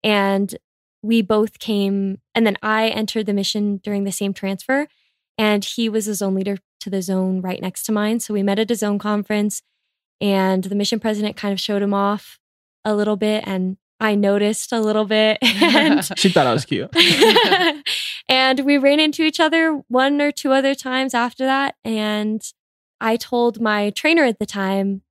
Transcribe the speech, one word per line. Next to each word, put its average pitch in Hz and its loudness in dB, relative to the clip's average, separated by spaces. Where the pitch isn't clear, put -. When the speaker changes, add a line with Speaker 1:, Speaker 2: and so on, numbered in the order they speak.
Speaker 1:
and 196 0
we 226 2
both 214 0
came, 196 -4
and 226 2
then 202 2
I 220 0
entered 220 -4
the 202 -2
mission 202 -2
during 202 -4
the 196 -4
same 196 -4
transfer, 254 -4
and 208 2
he 226 -4
was 208 -2
the 214 -4
zone 190 -2
leader 190 -4
to - -12
the 190 -2
zone 185 -2
right 185 -6
next 185 -8
to - -4
mine. 214 0
So 214 -6
we 196 0
met 202 0
at 220 0
a 240 0
zone 208 -2
conference, 208 -2
and 190 2
the 196 -6
mission 202 -2
president 208 -2
kind 202 -4
of 190 -4
showed 202 -2
him 202 0
off 202 -2
a 214 0
little 208 0
bit, 214 -2
and 190 -2
I 214 2
noticed 202 0
a 233 -2
little 214 0
bit. 214 2
<laughs> - -2
And 285 2
Speaker 2:
<laughs> - -8
She 196 4
thought 147 4
I 117 2
was 143 0
cute. 110 -6
Speaker 1:
<laughs> 349 4
And 262 4
we 285 2
ran 277 4
into 311 0
each 311 0
other 320 2
one 277 2
or 294 2
two 277 -2
other 269 2
times 262 -4
after 240 -2
that, 269 0
and 214 -4
I 226 2
told 240 -2
my 208 0
trainer 320 2
at 233 2
the 208 -4
time 196 -2